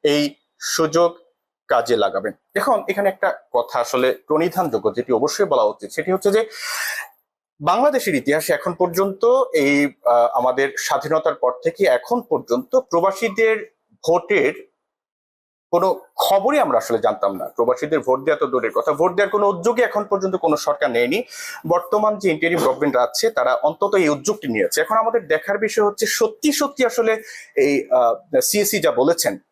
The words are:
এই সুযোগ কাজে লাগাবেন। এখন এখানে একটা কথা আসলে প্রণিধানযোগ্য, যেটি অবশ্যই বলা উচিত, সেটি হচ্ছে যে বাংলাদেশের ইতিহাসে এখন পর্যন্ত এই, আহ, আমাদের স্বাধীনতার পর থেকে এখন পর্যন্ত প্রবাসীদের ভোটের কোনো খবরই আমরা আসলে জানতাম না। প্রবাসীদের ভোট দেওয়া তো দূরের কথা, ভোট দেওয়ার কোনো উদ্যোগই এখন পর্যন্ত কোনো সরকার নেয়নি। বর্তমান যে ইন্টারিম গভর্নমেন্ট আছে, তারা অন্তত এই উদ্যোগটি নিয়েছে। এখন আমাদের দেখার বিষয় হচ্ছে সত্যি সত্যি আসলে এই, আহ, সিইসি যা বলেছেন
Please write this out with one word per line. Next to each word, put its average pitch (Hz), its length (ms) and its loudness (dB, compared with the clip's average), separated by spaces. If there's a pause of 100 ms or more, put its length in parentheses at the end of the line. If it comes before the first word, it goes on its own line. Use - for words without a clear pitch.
এই 147 320 0 (260)
সুযোগ 165 560 0 (520)
কাজে 120 280 0
লাগাবেন। 98 360 -2 (220)
এখন 214 340 0
এখানে 196 200 0
একটা 190 300 -2 (140)
কথা 120 280 0
আসলে 127 320 0 (140)
প্রণিধানযোগ্য, 156 680 0
যেটি 120 180 -2
অবশ্যই 143 320 0
বলা 139 180 2
উচিত, 104 280 -2
সেটি 160 220 -4
হচ্ছে 190 180 0
যে 220 180 0 (1120)
বাংলাদেশের 214 540 2
ইতিহাসে 147 380 0
এখন 165 200 -2
পর্যন্ত 190 520 -2 (280)
এই, 143 340 2
আহ, 120 460 2
আমাদের 127 440 0
স্বাধীনতার 156 580 -2
পর 127 180 0 (120)
থেকে 165 200 0
এখন 170 360 0
পর্যন্ত 233 560 -2
প্রবাসীদের 214 1000 0 (320)
ভোটের 170 680 0 (960)
কোনো 175 300 0 (140)
খবরই 208 440 0
আমরা 147 200 2
আসলে 113 200 -2
জানতাম 104 380 0
না। 90 120 -8
প্রবাসীদের 131 520 -2
ভোট 131 240 0
দেওয়া 151 140 0
তো 151 80 0
দূরের 120 280 -2
কথা, 127 180 0
ভোট 170 200 0
দেওয়ার 196 180 0
কোনো 208 180 2
উদ্যোগই 208 340 0
এখন 208 220 -2
পর্যন্ত 190 320 -2
কোনো 156 200 0
সরকার 147 340 -2
নেয়নি। 123 320 0 (440)
বর্তমান 214 520 0
যে 196 120 0
ইন্টারিম 165 280 0
গভর্নমেন্ট 131 380 0
আছে, 123 340 0
তারা 127 240 0
অন্তত 196 400 0
এই 180 140 4
উদ্যোগটি 147 400 -2
নিয়েছে। 113 320 0
এখন 190 160 0
আমাদের 226 320 0
দেখার 196 300 0
বিষয় 214 260 0
হচ্ছে 208 220 -2
সত্যি 220 460 0
সত্যি 277 340 0
আসলে 226 360 0 (340)
এই, 143 340 2
আহ, 123 500 2
সিইসি 208 380 0
যা 156 140 2
বলেছেন 127 460 0 (140)